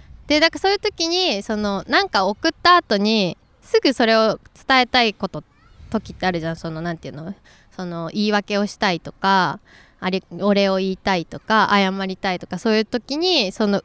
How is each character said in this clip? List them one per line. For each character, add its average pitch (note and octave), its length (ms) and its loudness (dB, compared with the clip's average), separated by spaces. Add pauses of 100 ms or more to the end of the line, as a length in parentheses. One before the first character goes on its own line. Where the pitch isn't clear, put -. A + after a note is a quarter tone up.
(260)
で、 D4+ 140 2
な E4 80 4
ん - 20 -12
か - 80 -10
そ F#4+ 100 0
う G4 40 2
い - 20 0
う G4+ 40 0
時 F#4+ 300 -4
に、 E4 340 0
そ A3 140 -4
の、 G3+ 320 -2
な E4 140 2
ん G4 80 -4
か G3 160 0
送 A3 220 -2
っ E4 40 -2
た F4 240 4
後 A#3 220 2
に、 G#3 400 0 (240)
す - 180 0
ぐ C#4 140 2
そ B3 100 2
れ A3 120 4
を A3 220 2 (300)
伝 C4 120 6
え B3 60 2
た B3 160 2
い G#3+ 120 0
こ - 140 -6
と、 D3+ 140 -10 (480)
時 - 220 -6
っ - 20 -18
て - 120 -4
あ F#3 60 0
る E3+ 80 -4
じ D#3 60 -6
ゃ E3 60 -4
ん。 D#3+ 40 -10
そ E3 140 -10
の、 D#3+ 120 -8
な F3 120 -6
ん E3 40 -12
て - 100 -16
い B2+ 40 -14
う - 20 -14
の？ D#3+ 200 -12 (400)
そ F#3 120 -10
の、 E3+ 260 -8
言 G#3 140 0
い G#3 60 0
訳 G#3 260 0
を G#3 80 0
し - 100 -10
た G3 160 0
い E3 80 -4
と D#3+ 100 -16
か、 F#3+ 480 0 (420)
あ F#3 100 -2
り-、 F#3 120 -2 (180)
お G3+ 120 2
礼 G3 160 4
を F#3+ 80 0
言 F#3+ 160 -2
い F#3 60 -8
た G3 180 0
い E3 80 -2
と - 160 -14
か、 - 300 2
謝 G3 200 2 (160)
り F#3 120 -8
た F#3+ 160 -4
い F3 40 -6
と - 80 -18
か、 F3+ 120 -8
そ A3+ 140 0
う G#3+ 40 2
い A3 40 2
う A3 40 0
時 B3 320 -8
に、 D#4+ 360 2
そ G#3+ 140 0
の、 G3+ 180 2